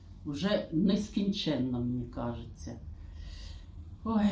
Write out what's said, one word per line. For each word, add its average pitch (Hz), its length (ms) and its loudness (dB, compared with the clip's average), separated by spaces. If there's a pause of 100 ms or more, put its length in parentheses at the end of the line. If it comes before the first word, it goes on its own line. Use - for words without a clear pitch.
(260)
Вже 151 460 2
нескінченно, 156 1080 4
мені 120 260 0
кажеться. 117 720 -6 (1200)
Ой, 214 280 4